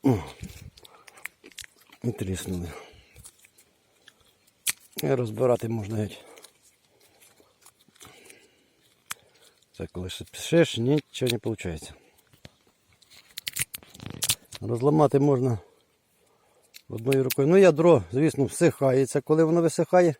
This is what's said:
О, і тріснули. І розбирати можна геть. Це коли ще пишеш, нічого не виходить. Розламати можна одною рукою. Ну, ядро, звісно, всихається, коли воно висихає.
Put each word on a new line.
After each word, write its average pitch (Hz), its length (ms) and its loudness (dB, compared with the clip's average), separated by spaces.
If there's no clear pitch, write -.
О, 127 160 2
і 120 80 -2
тріснули. 90 600 -8
І 143 120 0
розбирати 120 540 -2
можна 110 280 -6
геть. 107 280 -6
Це 90 100 -10
коли 90 240 -12
ще - 140 -14
пишеш, - 540 0
нічого 127 540 -2
не 120 120 -4
виходить. 92 480 -8
Розламати 139 580 2
можна 131 400 2
одною 127 360 0
рукою. 135 240 0
Ну, 175 80 6
ядро, 165 560 6
звісно, 139 320 0
всихається, 135 760 0
коли 156 240 2
воно 165 180 2
висихає. 165 580 2